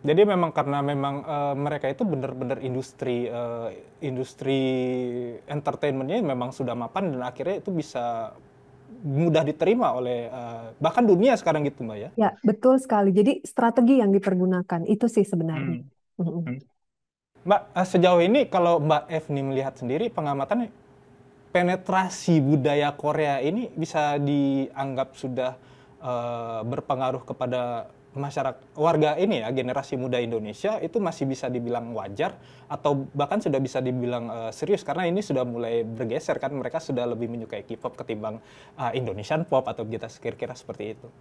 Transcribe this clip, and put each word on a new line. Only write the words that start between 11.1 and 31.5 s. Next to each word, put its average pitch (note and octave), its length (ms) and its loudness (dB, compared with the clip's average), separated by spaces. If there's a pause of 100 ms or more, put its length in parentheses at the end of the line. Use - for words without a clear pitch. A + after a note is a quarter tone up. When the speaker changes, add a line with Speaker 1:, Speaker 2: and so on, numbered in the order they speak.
Speaker 1:
sekarang D#3 280 2
gitu, C3 180 -6
Mbak, G#2+ 180 -8
ya? E3 60 -12 (100)
Speaker 2:
Ya, G#3 60 6 (220)
betul B3+ 260 6 (100)
sekali. G#3 240 4 (100)
Jadi G#3 120 6 (200)
strategi A#3 420 4 (100)
yang G3 140 4
dipergunakan F#3 680 2 (100)
itu A3 220 2
sih G3 180 4
sebenarnya. D#3+ 420 -2
Speaker 1:
Hmm. C3 140 -10 (320)
Speaker 2:
Mm-mm. E3+ 260 -2
Speaker 1:
Hmm. C3 120 -6 (920)
Mbak, G3+ 140 4 (180)
eh, F#3 120 2
sejauh F3+ 320 6
ini A#3+ 160 6 (140)
kalau E3+ 260 4
Mbak D3+ 320 2
Efni D3 320 -4
melihat C3+ 360 -2
sendiri C#3 320 -2
pengamatan D3+ 560 -2 (840)
penetrasi F#3 880 2
budaya D3 540 4
Korea D3 460 0
ini G3+ 320 -2
bisa D3 460 0
dianggap C#3 880 0 (100)
sudah, B2+ 340 -4 (500)
eh, A#2 640 -4
berpengaruh C3 600 -2
kepada B2 640 -4 (240)
masyarakat, C#3 460 -4 (180)
warga D3+ 420 4
ini D3+ 240 2
ya, A#2 100 -4
generasi C3 440 -2
muda B2 240 -2
Indonesia A#2 600 -4
itu E3 200 -4
masih D#3 280 -2
bisa C3 200 -6